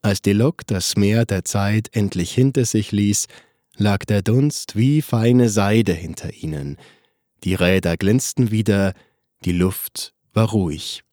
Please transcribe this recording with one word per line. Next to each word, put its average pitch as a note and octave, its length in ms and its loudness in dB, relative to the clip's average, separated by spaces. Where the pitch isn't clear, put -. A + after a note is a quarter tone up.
Als G2+ 200 0
die G2+ 120 2
Lok A#2+ 340 0
das - 280 -4
Meer G#2+ 300 2
der F#2 180 -4
Zeit G#2 480 -2
endlich F#2 400 -2
hinter C3 320 2
sich G#2+ 300 -2
ließ, G2+ 340 0
lag G2+ 300 0
der G#2 160 0
Dunst B2 560 -2
wie C#3+ 240 2
feine A#2+ 480 2
Seide G#2 440 2
hinter E2 400 -8
ihnen. C#2+ 440 -8
Die F2+ 120 0
Räder F2+ 420 2
glänzten A2+ 540 0
wieder, G2+ 420 2
die F2+ 80 -2
Luft - 640 -4
war A2+ 160 2
ruhig. F#2 640 -4